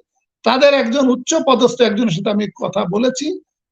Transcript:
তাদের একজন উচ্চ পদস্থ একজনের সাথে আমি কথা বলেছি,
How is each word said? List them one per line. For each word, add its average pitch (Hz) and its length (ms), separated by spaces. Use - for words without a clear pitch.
তাদের 269 320
একজন 262 360
উচ্চ 254 240
পদস্থ 247 340
একজনের 220 300
সাথে 196 200
আমি 208 160
কথা 190 280
বলেছি, 262 560